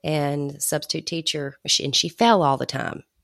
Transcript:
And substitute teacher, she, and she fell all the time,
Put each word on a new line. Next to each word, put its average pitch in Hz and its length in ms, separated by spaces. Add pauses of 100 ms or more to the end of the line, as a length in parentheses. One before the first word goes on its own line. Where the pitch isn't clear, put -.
And 143 580
substitute 156 460
teacher, 151 480 (100)
she, - 200
and 139 100
she - 140
fell 226 340
all 135 140
the 131 80
time, - 380 (200)